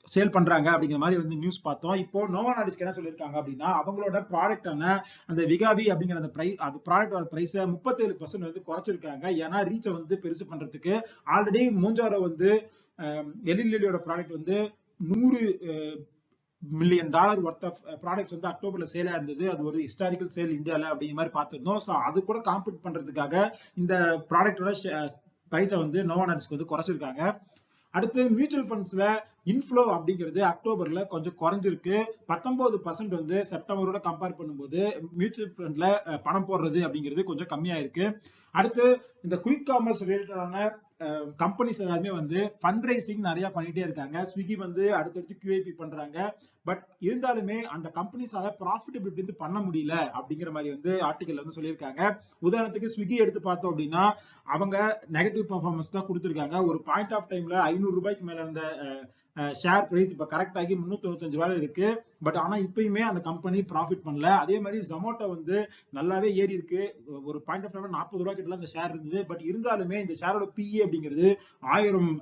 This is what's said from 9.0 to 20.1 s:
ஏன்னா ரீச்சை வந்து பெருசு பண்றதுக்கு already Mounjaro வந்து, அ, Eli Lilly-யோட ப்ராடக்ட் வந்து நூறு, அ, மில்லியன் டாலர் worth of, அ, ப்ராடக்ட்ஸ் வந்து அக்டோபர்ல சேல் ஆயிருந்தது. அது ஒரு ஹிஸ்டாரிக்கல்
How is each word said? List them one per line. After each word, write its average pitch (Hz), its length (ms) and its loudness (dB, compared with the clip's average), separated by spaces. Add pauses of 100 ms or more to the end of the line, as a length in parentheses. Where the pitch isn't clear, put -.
ஏன்னா 175 100 -2
ரீச்சை 202 360 0
வந்து 165 300 -4
பெருசு 165 280 -6
பண்றதுக்கு 156 500 -4 (260)
already 208 440 4 (140)
Mounjaro 220 360 2
வந்து, 185 500 4 (300)
அ, 160 40 -8 (400)
Eli 214 300 2
Lilly-யோட 196 320 2
ப்ராடக்ட் 170 240 -4
வந்து 185 420 -2 (240)
நூறு, 226 600 4 (100)
அ, 156 300 -6 (720)
மில்லியன் 165 380 4
டாலர் 180 340 6
worth 165 200 -4
of, 170 140 -6 (100)
அ, 156 160 -12
ப்ராடக்ட்ஸ் 175 360 -4
வந்து 175 100 -4
அக்டோபர்ல 185 340 -4 (100)
சேல் 175 180 -2
ஆயிருந்தது. 151 380 -2
அது 156 160 -2
ஒரு 151 140 -2
ஹிஸ்டாரிக்கல் 180 560 -2